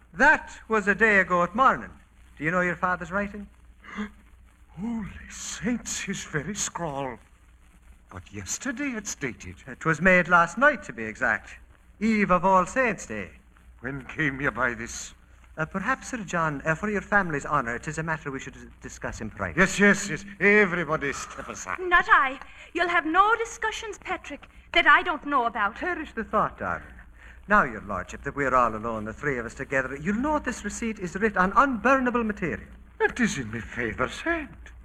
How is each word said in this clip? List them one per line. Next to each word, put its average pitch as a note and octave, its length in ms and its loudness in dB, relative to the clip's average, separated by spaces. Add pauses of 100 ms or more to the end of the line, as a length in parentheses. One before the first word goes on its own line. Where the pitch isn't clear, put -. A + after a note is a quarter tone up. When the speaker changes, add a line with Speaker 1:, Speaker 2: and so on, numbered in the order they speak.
(140)
Speaker 1:
That C4+ 380 4 (160)
was G#3+ 200 2
a G3+ 60 6
day G#3+ 240 6
ago F3 240 4
at F3 120 -2
morning. G3 360 4 (480)
Do C#3 60 -6
you D#3+ 80 0
know F3+ 80 2
your F3 160 0
father's F3 340 -2
writing? G3+ 360 -6 (500)
Speaker 2:
<gasps> G#3 120 -6 (720)
Holy A3+ 280 -6 (220)
saints, - 720 -6
his - 240 -6
very D#3+ 300 -4
scrawl. C#3 640 -6 (920)
But F#2 220 -16
yesterday B3+ 640 -6
it's G#3+ 180 -10
dated. G2+ 420 -10 (100)
Speaker 1:
It B2 180 -12
was D#3 160 2
made F3+ 280 6
last E3+ 280 4
night, C#4 280 4
to - 80 -12
be A2+ 120 -8
exact. A2 460 -2 (500)
Eve G#3 300 2
of F3 140 4
All F#3 220 6
Saints' A#3 400 -2
Day. G2+ 240 -8 (500)
Speaker 2:
When C3 240 -8
came C#3 360 -4
you C#3 100 -2
by A#2+ 240 0
this? A#2 400 -12 (440)
Speaker 1:
Uh, D#3 60 -2
perhaps, G3 460 -4
Sir B3+ 80 -6
John, D#3+ 480 -2
uh, D#3+ 80 2
for G#3 160 -4
your G3 100 -2
family's F3 460 0
honour, C3 300 0
it A#2 120 -10
is D3+ 80 -6
a D#3+ 60 -4
matter D#3 280 -6
we C3+ 80 -6
should B2+ 180 -14 (260)
discuss - 400 -10
in G#2+ 80 -8
private. F#2+ 280 -4
Speaker 2:
Yes, F#3 200 4
yes, G3+ 320 6
yes. D3+ 140 -6 (140)
Everybody E3+ 760 2
step - 340 -12
aside. F#2 320 -8
Speaker 3:
Not F4+ 300 4
I. C#4 280 4 (360)
You'll F4 140 0
have E4+ 180 0
no F#4+ 300 4
discussions, A4 600 -6
Patrick, - 520 -10 (240)
that E4+ 140 4
I D#4 160 8
don't F4 240 -2
know C#4 200 2
about. G#3+ 300 -2
Speaker 1:
Perish E4 360 -6
the A3 120 -6
thought, F#3 340 0
darling. E2 260 -4 (640)
Now, G3+ 160 6
your A2 180 -6
lordship, G2 420 -8
that C#3 120 -6
we're C3+ 180 2
all A#2+ 220 6
alone, A2 300 -4
the A2 80 -8
three C#3+ 240 -4
of A2+ 80 -6
us A#2 80 -12
together, C3 420 -2
you'll E3 240 -2
note D4 240 0
this B3+ 180 -6
receipt G#3+ 360 -6
is F3+ 160 -8
writ G3+ 240 0
on F#3 140 4
unburnable B3 760 2
material. F3 420 -6 (320)
Speaker 2:
It - 200 0
is G#3 180 0
in A2 120 -6
my A#2 100 -6
father's A2 600 -4
hand. E4 280 -2 (360)